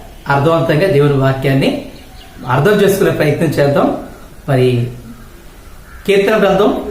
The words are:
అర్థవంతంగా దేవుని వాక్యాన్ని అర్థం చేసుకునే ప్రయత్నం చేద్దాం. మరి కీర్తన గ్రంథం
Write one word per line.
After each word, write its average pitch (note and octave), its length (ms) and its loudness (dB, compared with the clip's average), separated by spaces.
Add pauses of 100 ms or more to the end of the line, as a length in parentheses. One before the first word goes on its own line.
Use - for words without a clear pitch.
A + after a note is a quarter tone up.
(280)
అర్థవంతంగా D#3 580 2
దేవుని C#3+ 260 4
వాక్యాన్ని C3+ 720 0 (640)
అర్థం C#3 240 2
చేసుకునే F#3+ 380 2
ప్రయత్నం D3 380 0
చేద్దాం. C#3+ 480 2 (520)
మరి B2+ 380 2 (1200)
కీర్తన G3 360 2
గ్రంథం G3 380 2 (100)